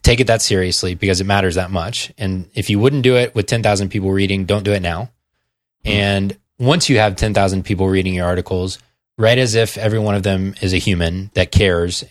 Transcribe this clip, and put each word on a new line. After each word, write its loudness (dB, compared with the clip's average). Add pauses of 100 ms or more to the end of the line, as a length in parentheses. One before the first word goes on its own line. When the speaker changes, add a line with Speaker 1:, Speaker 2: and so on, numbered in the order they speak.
Speaker 1:
Take 4
it 4
that 2
seriously, -2
because 0
it -4
matters 0
that -2
much. -6
And -6
if -4
you 2
wouldn't 2
do 4
it 0
with -2
ten -2
thousand 0
people -2
reading, 0
don't 0
do -2
it 0
now. -6 (760)
Speaker 2:
Mm. -2
Speaker 1:
And 0 (200)
once 2
you 4
have 2
ten -2
thousand 2
people 0
reading 0
your -2
articles, -4 (380)
write 4
as 2
if 0
every 0
one 0
of -2
them -2
is 0
a 2
human -2
that -2
cares 2